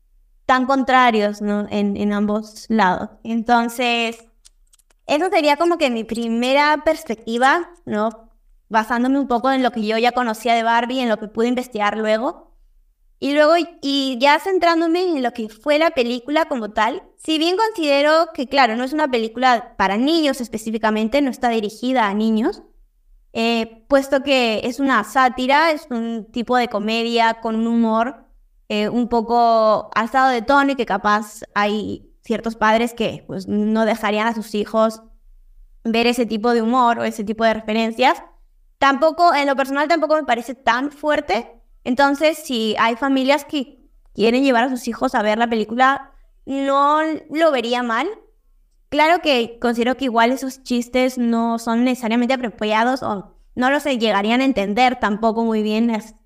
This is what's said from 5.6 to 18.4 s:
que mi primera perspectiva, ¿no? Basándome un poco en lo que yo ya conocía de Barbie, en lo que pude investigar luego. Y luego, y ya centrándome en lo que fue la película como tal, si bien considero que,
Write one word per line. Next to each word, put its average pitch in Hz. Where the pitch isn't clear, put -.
que 294
mi 226
primera 247
perspectiva, 277
¿no? 220
Basándome 240
un 277
poco 240
en 262
lo 240
que 220
yo 214
ya 240
conocía 233
de 226
Barbie, 233
en 247
lo 214
que 220
pude 226
investigar 220
luego. 220
Y 277
luego, 302
y 269
ya 285
centrándome 339
en 320
lo 233
que 220
fue 294
la 320
película 269
como 240
tal, 226
si 320
bien 339
considero 320
que, 277